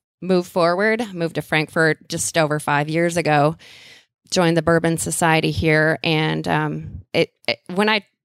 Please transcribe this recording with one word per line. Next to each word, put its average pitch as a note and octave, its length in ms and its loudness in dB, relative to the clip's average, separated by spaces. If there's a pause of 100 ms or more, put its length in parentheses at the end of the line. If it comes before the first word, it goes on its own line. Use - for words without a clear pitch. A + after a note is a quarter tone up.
(220)
move F3+ 240 0
forward, G3 680 0
moved E3 220 -6
to D3 80 -4
Frankfort D#3 680 -2
just - 300 -4
over D3+ 220 0
five D3 280 -2
years E3+ 280 0
ago, D3+ 400 2 (760)
joined E3+ 260 2
the D#3+ 60 2
Bourbon E3 340 2
Society D#3+ 540 0
here. D#3 540 2
And, D#3 420 0
um, D#3 560 -4 (100)
it, E3 200 0 (160)
it, A#2 100 -4 (160)
when G#3 140 0
I G#3+ 180 -2 (180)